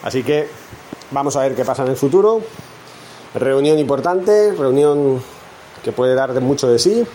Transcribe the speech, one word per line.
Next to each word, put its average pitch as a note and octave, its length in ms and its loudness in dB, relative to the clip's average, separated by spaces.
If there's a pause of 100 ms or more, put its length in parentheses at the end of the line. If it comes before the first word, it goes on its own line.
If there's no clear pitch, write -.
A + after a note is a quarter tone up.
Así B2+ 180 -4
que D3 240 -2 (640)
vamos C#3 240 -4
a C#3 60 0
ver C3 160 0
qué B2 80 -2
pasa C3 180 -4
en B2+ 60 -2
el C3 80 -2
futuro. G3+ 460 2 (920)
Reunión C#3 460 2
importante, F3+ 720 0
reunión C#3+ 680 2 (640)
que A#2 80 -4
puede B2+ 240 0
dar C3 180 -2
de B2 60 -2
mucho C3 320 0
de A#2+ 80 6
sí. A3 260 2 (100)